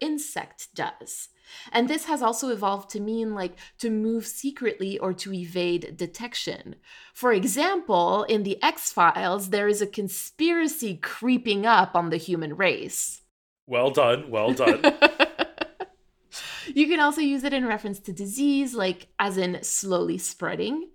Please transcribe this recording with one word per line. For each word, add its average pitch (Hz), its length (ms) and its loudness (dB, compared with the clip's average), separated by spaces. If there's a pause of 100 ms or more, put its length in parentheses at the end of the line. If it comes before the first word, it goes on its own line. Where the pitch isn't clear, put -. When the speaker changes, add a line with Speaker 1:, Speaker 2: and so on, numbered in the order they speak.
Speaker 1:
insect - 720 -6
does. - 540 -10 (420)
And 240 160 2
this 311 180 -2
has 311 160 -2
also 233 280 0
evolved 202 400 -2
to 214 100 -6
mean, 220 340 -4
like, 185 200 -6 (240)
to 233 120 -2
move 220 380 0
secretly 214 720 -4
or 185 140 -2
to 190 180 -8
evade 175 640 -2
detection. 185 800 -10 (380)
For 247 180 2
example, 208 920 2
in 214 200 0
The 196 180 -2
X-Files, 190 920 2
there 208 180 2
is 208 120 2
a 202 60 0
conspiracy 285 1120 -2
creeping 233 640 0
up 202 300 6
on 170 140 2
the 165 80 0
human 160 400 -4
race. - 640 -2 (440)
Speaker 2:
Well 127 260 2
done, 135 380 4
well 113 220 2
done. - 320 4
Speaker 1:
<laughs> 294 160 4 (1800)
You 285 120 4
can 320 120 2
also 294 200 2
use 277 240 0
it 285 80 -2
in 262 140 0
reference 214 360 -4
to 196 120 -10
disease, 262 640 0
like, 190 320 -2 (100)
as 196 220 0
in 180 240 -2
slowly 180 560 -2
spreading. 202 760 -6